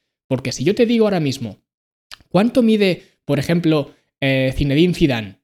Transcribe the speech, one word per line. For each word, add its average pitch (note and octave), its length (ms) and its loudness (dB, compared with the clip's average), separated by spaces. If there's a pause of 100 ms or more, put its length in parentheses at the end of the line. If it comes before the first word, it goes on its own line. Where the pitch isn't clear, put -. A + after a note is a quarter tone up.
(280)
Porque B2+ 240 -4
si - 100 -8
yo F3 100 0
te A#3 120 2
digo A3+ 200 2
ahora G3 140 0
mismo, C3 380 -6 (720)
"¿Cuánto A#3 320 0
mide, G#3 420 2 (220)
por C#3 140 -2
ejemplo, D#3 520 0 (300)
eh, C3 340 0
Zinedine D3+ 380 2
Zidane?" A#2 500 -2